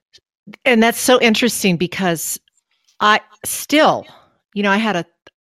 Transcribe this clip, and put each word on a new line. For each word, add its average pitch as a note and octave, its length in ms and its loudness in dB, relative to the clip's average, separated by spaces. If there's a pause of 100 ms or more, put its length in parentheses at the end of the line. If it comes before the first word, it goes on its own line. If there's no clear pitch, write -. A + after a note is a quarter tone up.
(640)
And A#3 180 2
that's A3+ 160 0
so B3+ 220 2
interesting G#3+ 560 0
because F3 640 -4 (580)
I G#3+ 220 2 (240)
still, G#3 600 0 (500)
you G3+ 100 -4
know, G3+ 60 2
I G3 80 2
had A3 180 -2
a, E3+ 80 -6 (400)